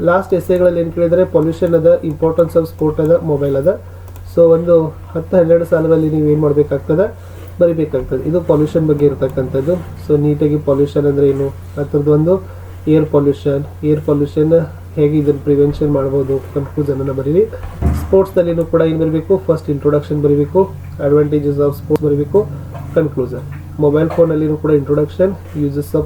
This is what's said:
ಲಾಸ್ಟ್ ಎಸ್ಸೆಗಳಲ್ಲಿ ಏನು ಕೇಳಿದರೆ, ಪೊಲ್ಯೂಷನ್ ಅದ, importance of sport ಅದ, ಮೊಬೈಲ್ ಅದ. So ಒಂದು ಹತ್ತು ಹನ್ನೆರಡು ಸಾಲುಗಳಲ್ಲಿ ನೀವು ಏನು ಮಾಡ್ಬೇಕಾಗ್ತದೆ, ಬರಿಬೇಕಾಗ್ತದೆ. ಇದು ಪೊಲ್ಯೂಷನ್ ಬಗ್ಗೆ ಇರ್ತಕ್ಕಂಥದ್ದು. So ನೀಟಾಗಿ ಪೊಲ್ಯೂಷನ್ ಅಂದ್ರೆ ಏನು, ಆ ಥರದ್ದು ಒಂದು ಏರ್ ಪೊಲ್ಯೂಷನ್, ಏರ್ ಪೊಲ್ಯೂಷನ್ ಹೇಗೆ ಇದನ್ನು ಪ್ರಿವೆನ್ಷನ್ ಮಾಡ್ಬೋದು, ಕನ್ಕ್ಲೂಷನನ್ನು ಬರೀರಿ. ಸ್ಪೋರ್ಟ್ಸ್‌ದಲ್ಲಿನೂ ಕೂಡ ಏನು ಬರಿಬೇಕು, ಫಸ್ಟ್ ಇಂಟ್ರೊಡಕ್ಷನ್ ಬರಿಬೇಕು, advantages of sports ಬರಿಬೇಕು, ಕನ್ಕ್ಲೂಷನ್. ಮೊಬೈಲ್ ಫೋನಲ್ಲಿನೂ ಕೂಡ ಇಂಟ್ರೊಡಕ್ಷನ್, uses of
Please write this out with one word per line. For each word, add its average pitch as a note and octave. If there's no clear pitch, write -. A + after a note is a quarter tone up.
ಲಾಸ್ಟ್ F#3
ಎಸ್ಸೆಗಳಲ್ಲಿ F3
ಏನು E3
ಕೇಳಿದರೆ, E3+
ಪೊಲ್ಯೂಷನ್ E3
ಅದ, E3+
importance D#3+
of D#3+
sport D#3
ಅದ, E3
ಮೊಬೈಲ್ C#3+
ಅದ. D#3+
So E3+
ಒಂದು E3
ಹತ್ತು -
ಹನ್ನೆರಡು E3+
ಸಾಲುಗಳಲ್ಲಿ D#3+
ನೀವು D3+
ಏನು D3+
ಮಾಡ್ಬೇಕಾಗ್ತದೆ, D3
ಬರಿಬೇಕಾಗ್ತದೆ. D3+
ಇದು E3+
ಪೊಲ್ಯೂಷನ್ D#3
ಬಗ್ಗೆ D3
ಇರ್ತಕ್ಕಂಥದ್ದು. C3+
So -
ನೀಟಾಗಿ D3
ಪೊಲ್ಯೂಷನ್ C#3+
ಅಂದ್ರೆ C#3+
ಏನು, C#3
ಆ -
ಥರದ್ದು D3
ಒಂದು E3
ಏರ್ D#3
ಪೊಲ್ಯೂಷನ್, C#3+
ಏರ್ D3+
ಪೊಲ್ಯೂಷನ್ D3+
ಹೇಗೆ D3+
ಇದನ್ನು C#3+
ಪ್ರಿವೆನ್ಷನ್ C#3+
ಮಾಡ್ಬೋದು, C3+
ಕನ್ಕ್ಲೂಷನನ್ನು C#3
ಬರೀರಿ. D3
ಸ್ಪೋರ್ಟ್ಸ್‌ದಲ್ಲಿನೂ F3
ಕೂಡ E3
ಏನು D#3+
ಬರಿಬೇಕು, D#3+
ಫಸ್ಟ್ D#3
ಇಂಟ್ರೊಡಕ್ಷನ್ D3
ಬರಿಬೇಕು, D3
advantages D3
of C#3+
sports D3+
ಬರಿಬೇಕು, D3
ಕನ್ಕ್ಲೂಷನ್. C3
ಮೊಬೈಲ್ D3+
ಫೋನಲ್ಲಿನೂ D#3
ಕೂಡ D#3
ಇಂಟ್ರೊಡಕ್ಷನ್, D3
uses C#3+
of D3+